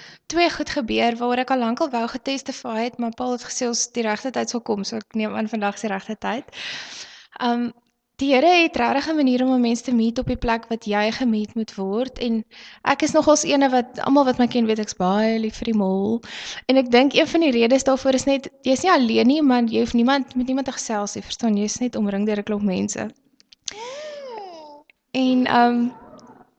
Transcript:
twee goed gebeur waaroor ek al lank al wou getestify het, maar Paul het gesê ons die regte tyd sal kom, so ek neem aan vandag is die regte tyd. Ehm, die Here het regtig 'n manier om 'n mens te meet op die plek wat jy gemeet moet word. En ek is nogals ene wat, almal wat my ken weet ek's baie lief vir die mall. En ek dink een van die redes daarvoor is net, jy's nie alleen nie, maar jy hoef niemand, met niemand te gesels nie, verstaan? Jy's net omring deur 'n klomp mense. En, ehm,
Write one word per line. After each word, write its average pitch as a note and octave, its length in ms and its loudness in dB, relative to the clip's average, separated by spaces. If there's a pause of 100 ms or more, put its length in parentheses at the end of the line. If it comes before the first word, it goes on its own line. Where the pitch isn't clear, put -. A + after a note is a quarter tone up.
(260)
twee E4+ 240 2
goed - 240 -8
gebeur A3+ 460 0
waaroor B3 240 -2
ek C4 100 -2
al B3+ 80 0
lank A#3 200 -2
al C#4+ 120 -2
wou A3+ 160 -2
getestify B3+ 720 -6
het, A#3+ 160 -6
maar A3+ 220 -4
Paul B3 160 -2
het - 100 -14
gesê B3 240 -4
ons A#3 240 -4
die A#3 120 -2
regte G#3+ 280 -4
tyd A#3 160 -4
sal A#3 200 -6
kom, G3+ 140 -2
so A3+ 140 -8
ek - 220 -14
neem G#3+ 180 -4
aan G#3+ 160 -4
vandag G3+ 240 -4
is - 80 -8
die G#3 80 -4
regte G#3 320 -8
tyd. A3 320 -8 (800)
Ehm, A#3+ 320 0 (480)
die C#4 160 2
Here D4 160 6 (120)
het E4 140 0
regtig B3 320 0
'n D#4+ 80 -2
manier B3+ 280 2
om C4 100 2
'n B3 60 2
mens A#3 200 2
te B3+ 140 -2
meet A#3 240 2
op G#3 80 -4
die B3 100 -2
plek A3+ 320 -2
wat A3+ 160 -6
jy G#3 280 0
gemeet A3 420 -2
moet A3 200 -6
word. G#3 440 -4
En A3+ 260 -2 (380)
ek C#4 200 0
is D4+ 100 -2
nogals D4+ 320 4
ene C#4 260 2
wat, B3 300 0
almal C#4 240 4
wat B3 140 0
my B3 80 4
ken A#3 200 0
weet A3 120 0
ek's G#3+ 180 -8
baie G#3+ 420 2
lief A3 180 -4
vir A#3 140 -4
die G#3+ 80 2
mall. G3 420 0 (460)
En C4 100 4
ek B3+ 140 2
dink C4 240 4
een D#4 120 4
van E4 140 0
die D#4 100 4
redes A#3 340 4
daarvoor C4 300 2
is B3+ 100 0
net, C4+ 260 0 (120)
jy's B3+ 200 2
nie F#4 80 2
alleen A3+ 360 4
nie, D4+ 160 4
maar B3 200 4
jy A3+ 180 0
hoef A#3 140 -2
niemand, B3+ 400 2
met B3+ 120 -2
niemand C4 200 -4
te C4 60 -6
gesels G#3 420 -6
nie, G3+ 80 -8
verstaan? A3 340 -2
Jy's G#3 220 -2
net B3 180 -4
omring G3+ 300 0
deur G#3 120 0
'n G3+ 40 -6
klomp G#3 200 -4
mense. G#3 460 -2 (2000)
En, B3+ 360 2
ehm, A#3+ 420 2 (720)